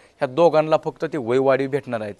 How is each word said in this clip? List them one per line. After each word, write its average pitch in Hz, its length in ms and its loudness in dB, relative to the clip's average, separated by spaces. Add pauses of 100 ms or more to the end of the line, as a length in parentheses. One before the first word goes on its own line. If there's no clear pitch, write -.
(180)
ह्या 143 100 -2
दोघांना 156 560 2
फक्त 160 200 -6
ते 160 140 -6
वयवाढी 131 480 0
भेटणार 127 340 -6
आहेत. 104 200 -10